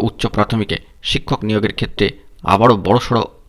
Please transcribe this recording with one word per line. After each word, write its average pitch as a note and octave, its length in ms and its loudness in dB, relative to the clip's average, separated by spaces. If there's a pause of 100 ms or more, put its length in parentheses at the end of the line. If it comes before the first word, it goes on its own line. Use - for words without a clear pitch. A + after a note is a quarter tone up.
উচ্চ - 200 -6
প্রাথমিকে G#2+ 500 -2 (340)
শিক্ষক - 380 -2
নিয়োগের G#2+ 300 0
ক্ষেত্রে - 280 -2 (380)
আবারও G#2+ 320 4 (100)
বড়সড় A#2 340 2 (280)